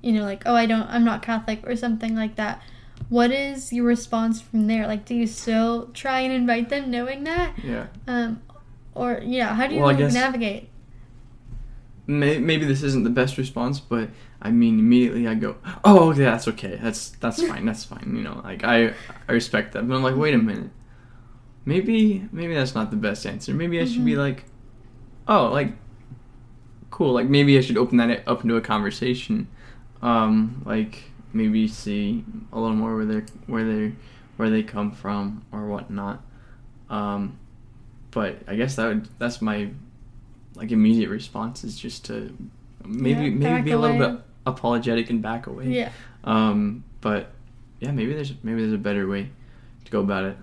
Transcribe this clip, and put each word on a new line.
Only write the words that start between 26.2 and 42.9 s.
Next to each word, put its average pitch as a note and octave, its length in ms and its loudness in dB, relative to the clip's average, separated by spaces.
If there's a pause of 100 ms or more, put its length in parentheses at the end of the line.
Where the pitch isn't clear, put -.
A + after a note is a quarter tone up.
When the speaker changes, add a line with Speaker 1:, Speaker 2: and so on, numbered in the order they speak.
Speaker 2:
cool. C#3+ 220 2
Like, A#2+ 160 2
maybe C#3+ 280 8
I C3 40 8
should A#2+ 180 2
open A#2+ 200 4
that A#2 280 2
up - 160 -2
into A#2 140 2
a A2+ 40 2
conversation." A2 840 -2 (560)
Um, A2+ 640 2
like, A2 380 -4 (280)
maybe A2 360 2
see G#2 560 -4 (280)
a A2+ 60 -8
little A2+ 160 0
more A2 220 0
where A2 100 -2
they're, G#2+ 200 -2 (200)
where A2+ 180 -2
they're, G#2+ 280 -2 (440)
where A2+ 140 0
they A2 140 2
come G#2 260 -4
from G2+ 640 -6
or G#2 160 -8
whatnot. G2+ 520 -8 (680)
Um, G2+ 480 -4 (720)
but G#2 280 -4 (100)
I G2+ 80 -6
guess C3+ 180 -2
that A2+ 140 0
would, G#2+ 200 -2 (120)
that's A#2+ 200 -4
my, G#2 300 -2 (840)
like, A2+ 160 -6
immediate A2 360 4
response G#2+ 540 -8
is A2+ 160 -12
just - 280 -14
to A2 300 -10 (480)
maybe, A2+ 260 -2 (160)